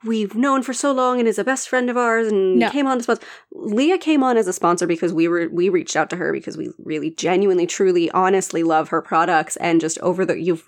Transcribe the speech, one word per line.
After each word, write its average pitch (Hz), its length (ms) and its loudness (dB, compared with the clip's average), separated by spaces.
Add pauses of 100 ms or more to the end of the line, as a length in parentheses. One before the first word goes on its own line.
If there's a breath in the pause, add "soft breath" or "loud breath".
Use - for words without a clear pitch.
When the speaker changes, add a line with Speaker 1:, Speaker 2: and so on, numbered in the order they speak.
Speaker 1:
we've 214 300 -2
known 269 280 2
for 269 80 -6
so 277 220 -2
long 254 260 2
and 233 80 2
is 208 100 0
a 202 60 -2
best 262 240 -2
friend 247 220 0
of 240 80 -2
ours 226 320 0
and 190 300 4
Speaker 2:
No. 226 100 4
Speaker 1:
came 277 180 0
on 254 120 0
as 233 40 -6
sponsor. - 220 -2 (260 loud breath)
Leah 269 460 0
came 302 260 2
on 247 140 2
as 214 100 2
a 180 60 -2
sponsor 170 340 0
because 170 240 0
we 165 160 2
were, 170 240 0
we 175 160 0
reached 175 300 0
out 151 140 0
to 170 40 -6
her - 160 -2
because - 240 -8
we - 220 -10
really 151 320 -6
genuinely, 180 580 0
truly, 180 440 2
honestly 185 520 0
love 160 240 2
her 165 140 -2
products. 165 560 0
And 165 240 0
just 156 180 -4
over 180 260 0
the, 160 140 -2
you've, 165 280 -2